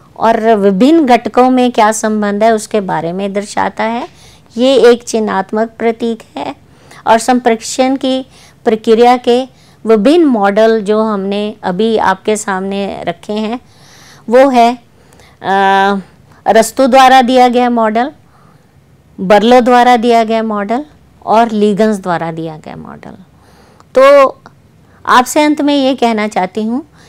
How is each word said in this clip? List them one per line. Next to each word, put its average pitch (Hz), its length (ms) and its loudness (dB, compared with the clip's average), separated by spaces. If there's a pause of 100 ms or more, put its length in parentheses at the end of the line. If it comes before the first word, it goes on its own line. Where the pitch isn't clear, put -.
(180)
और 226 380 2
विभिन्न 208 500 2
घटकों 240 440 0
में 247 220 0
क्या 220 200 2
संबंध 214 520 -4
है 226 100 4
उसके 214 260 -4
बारे 170 340 -6
में 196 200 -8
दर्शाता 196 500 -6
है। 233 240 -6 (500)
ये 254 180 2
एक 240 280 4
चिन्हात्मक 214 680 -4 (100)
प्रतीक 226 440 -4 (140)
है - 180 -10 (520)
और 226 120 2
संप्रेषण 247 760 -2
की 262 300 -4 (400)
प्रक्रिया 233 520 2
के 247 420 -2 (260)
विभिन्न 226 400 2
मॉडल 220 560 0
जो 214 220 -2
हमने 208 600 -6
अभी 208 340 -2
आपके 202 400 -2
सामने 196 680 -8
रखे 180 300 -14
हैं 220 260 -6 (680)
वो 262 200 4
है, 247 280 2 (640)
अ, - 100 -4 (920)
अरस्तु 220 420 0
द्वारा 262 340 6
दिया 247 260 2
गया 247 220 0
model, 233 420 -2 (1080)
बर्लो 214 420 4
द्वारा 247 360 4
दिया 233 260 2
गया 226 200 -4
model 214 420 -6 (400)
और 226 260 2
लीगन्स 214 460 0
द्वारा 170 340 -6
दिया 160 260 -12
गया - 180 -18
model। 76 360 -20 (880)
तो 277 380 4 (680)
आपसे 254 380 0
अंत 302 180 0
में 285 140 0
ये 269 200 0
कहना 226 320 -2
चाहती 202 360 -6
हूँ 240 260 -6 (200)